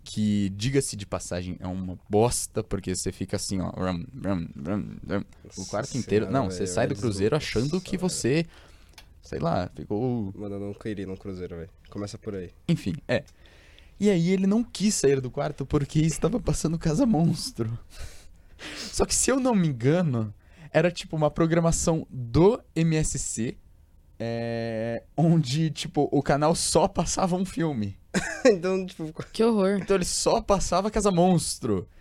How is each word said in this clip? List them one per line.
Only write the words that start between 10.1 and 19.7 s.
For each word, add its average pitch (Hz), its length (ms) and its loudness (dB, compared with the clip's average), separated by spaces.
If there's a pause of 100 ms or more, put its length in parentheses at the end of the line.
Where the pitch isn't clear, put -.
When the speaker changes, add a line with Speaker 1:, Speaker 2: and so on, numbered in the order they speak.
Speaker 2:
Mano, 101 180 -10
eu 101 60 -8
não 101 140 -8
queria 101 280 -8
ir 92 60 -8
num 95 80 -8
cruzeiro, 90 400 -10
velho. 82 140 -12 (200)
Começa 101 260 -8
por 101 200 -10
aí. 90 140 -10 (180)
Speaker 1:
Enfim, 123 260 -2 (140)
é. 123 160 0 (720)
E 202 100 2
aí 175 220 4
ele 190 160 2
não 214 160 4
quis 202 320 -2
sair 139 260 4
do 127 80 -4
quarto 143 380 -4
porque 147 320 0
estava 160 400 2
passando 160 400 -2
Casa 165 260 2
Monstro. 156 720 0 (1160)
Só - 120 2
que, - 100 -2
se - 180 2
eu 269 80 2
não 247 160 4
me 175 100 4
engano, 131 640 2 (400)